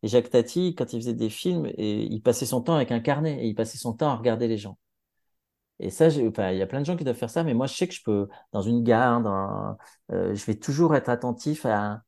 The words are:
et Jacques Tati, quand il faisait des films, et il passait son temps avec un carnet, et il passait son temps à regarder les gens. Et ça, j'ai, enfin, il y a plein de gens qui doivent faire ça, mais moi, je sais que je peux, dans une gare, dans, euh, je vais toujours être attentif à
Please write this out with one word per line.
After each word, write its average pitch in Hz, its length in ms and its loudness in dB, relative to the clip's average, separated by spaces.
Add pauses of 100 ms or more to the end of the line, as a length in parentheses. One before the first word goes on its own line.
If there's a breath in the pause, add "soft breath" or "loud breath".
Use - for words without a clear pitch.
et 110 60 -2
Jacques 120 200 4
Tati, 175 460 2
quand 123 160 -4
il 120 80 -4
faisait 117 140 -4
des 113 160 -2
films, 170 380 -2 (100)
et 107 260 -2
il 110 180 -4
passait 123 240 2
son 120 160 -2
temps 165 140 0
avec 131 160 0
un 120 80 0
carnet, 143 420 -2
et 117 60 -2
il 104 80 -2
passait 113 220 -4
son 117 160 -6
temps 151 160 0
à 131 80 0
regarder 117 320 0
les 113 80 0
gens. 101 200 -10 (1000)
Et - 100 -6
ça, 160 200 6
j'ai, 143 180 2
enfin, 104 240 0
il 95 60 0
y 95 40 0
a 92 60 -2
plein 135 140 -4
de 143 40 -2
gens 170 120 -2
qui 165 80 -4
doivent 123 100 0
faire 117 140 -6
ça, 170 160 0
mais 147 80 0
moi, 127 140 2
je - 80 -6
sais 180 120 0
que - 60 -8
je - 100 -16
peux, 101 240 0 (240 loud breath)
dans 104 100 -2
une 117 220 2
gare, 120 380 4
dans, 101 560 -2 (340 loud breath)
euh, 95 240 -2
je 101 100 -8
vais 110 100 -2
toujours 156 400 2
être 131 120 2
attentif 123 580 -2
à 104 420 0